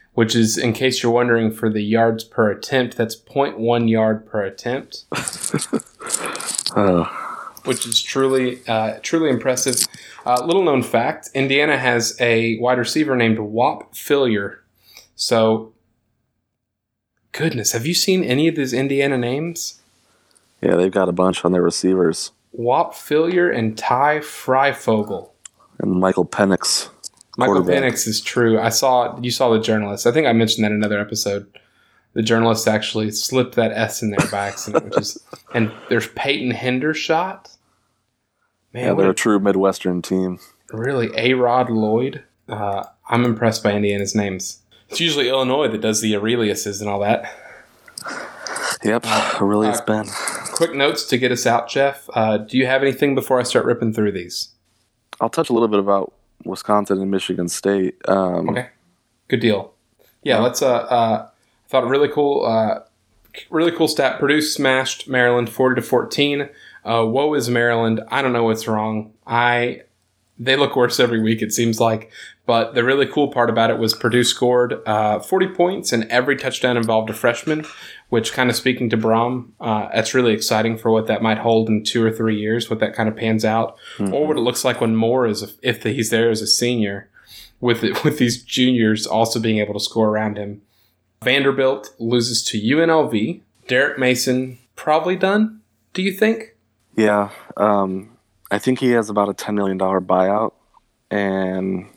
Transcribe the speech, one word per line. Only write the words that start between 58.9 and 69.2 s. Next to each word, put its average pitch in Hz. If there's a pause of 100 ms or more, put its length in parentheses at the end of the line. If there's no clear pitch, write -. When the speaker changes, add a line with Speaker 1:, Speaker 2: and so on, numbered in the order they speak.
Speaker 1:
good 123
deal. 107 (500)
Yeah, 123
Speaker 2:
Yeah. 107
Speaker 1:
let's, 123
uh, 131
uh, 113
I -
thought 131
a 117
really 139
cool, 143
uh, 110 (720)
really 165
cool 165
stat. 131
Purdue 147
smashed 135
Maryland 123
forty 127
to 113
fourteen. 143 (340)
Uh, 113
woe 143
is 123
Maryland. 117
I 131
don't 127
know 117
what's 110
wrong. 107 (140)